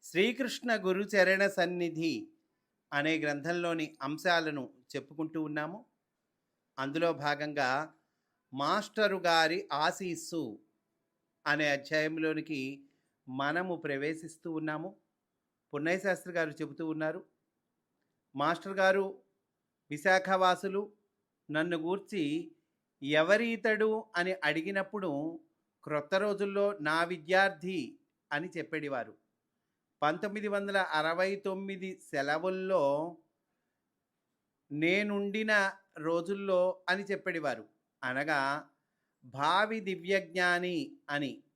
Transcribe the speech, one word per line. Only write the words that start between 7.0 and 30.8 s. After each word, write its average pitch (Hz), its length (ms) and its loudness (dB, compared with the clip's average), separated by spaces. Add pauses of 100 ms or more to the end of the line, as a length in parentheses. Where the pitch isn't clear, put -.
భాగంగా 147 800 -2 (600)
మాస్టరు 190 640 0
గారి 165 540 2
ఆశీస్సు 156 880 -2 (880)
అనే 147 200 2
అధ్యాయంలోనికి 156 1160 -2 (420)
మనము 151 480 -2
ప్రవేశిస్తూ 156 760 -6
ఉన్నాము. 156 440 -6 (760)
పున్నయ్య 160 260 0
శాస్త్రి 185 340 -2
గారు 165 160 0
చెబుతూ 151 380 -8
ఉన్నారు, 156 380 -4 (1080)
మాస్టర్ 165 380 0
గారు 190 500 2 (680)
విశాఖవాసులు 190 1040 2 (580)
నన్ను 165 260 0
గూర్చి 165 720 -4 (520)
'ఎవరీతడు' 214 1000 2 (100)
అని 180 280 0
అడిగినప్పుడు 165 960 -2 (440)
క్రొత్త 147 320 -2
రోజుల్లో 202 680 0
'నా 156 220 2
విద్యార్థి' 175 960 0 (320)
అని 156 260 -2
చెప్పేవారు. 139 600 -6 (840)
పంతొమ్మిది 202 460 0
వందల 202 300 0
అరవై 170 580 2